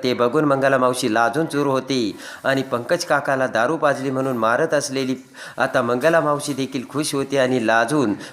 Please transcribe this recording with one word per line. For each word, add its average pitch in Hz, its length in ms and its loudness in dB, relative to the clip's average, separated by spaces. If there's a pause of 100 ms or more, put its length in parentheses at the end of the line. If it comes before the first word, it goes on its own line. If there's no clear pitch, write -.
ते 127 100 2
बघून 123 320 2
मंगला 135 320 2
मावशी 127 360 2
लाजून 117 320 2
चूर 143 220 -2
होते. 131 480 -2 (280)
आणि 131 180 0
पंकज 131 440 -2
काकाला 139 420 0
दारू 120 300 0
पाजली 139 340 0
म्हणून 131 260 -2
मारत 123 360 2
असलेली 135 420 -2 (420)
आता 131 240 0
मंगला 123 380 2
मावशी 147 340 -2
देखील 131 360 -4
खुश 147 260 -4
होते 139 220 -2
आणि 127 300 2
लाजून 113 460 2 (200)